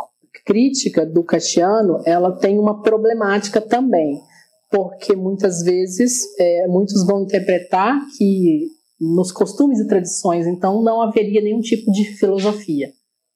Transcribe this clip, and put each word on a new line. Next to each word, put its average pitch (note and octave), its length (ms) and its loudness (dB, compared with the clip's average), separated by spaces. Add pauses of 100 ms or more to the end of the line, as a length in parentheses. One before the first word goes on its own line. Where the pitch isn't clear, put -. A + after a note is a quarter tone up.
(460)
crítica G#3+ 600 0
do E3 180 0
Cassiano, F3 840 0
ela F3+ 320 2
tem G3+ 220 2
uma G#3 220 0
problemática G#3+ 800 0
também, G#3 640 0 (480)
porque G3 460 -2
muitas F#3+ 480 -2
vezes, F#3 580 0 (180)
é, F3 280 2
muitos F#3+ 380 0
vão G3+ 180 0
interpretar F#3+ 760 0 (180)
que F3 500 2 (320)
nos F3 320 0
costumes B3+ 480 0
e G#3+ 80 -2
tradições, F3 580 0
então, F#3 360 0
não A3+ 200 2
haveria A3 400 0
nenhum G#3+ 200 -2
tipo A3 300 -2
de G3+ 120 2
filosofia, G3 880 -2 (440)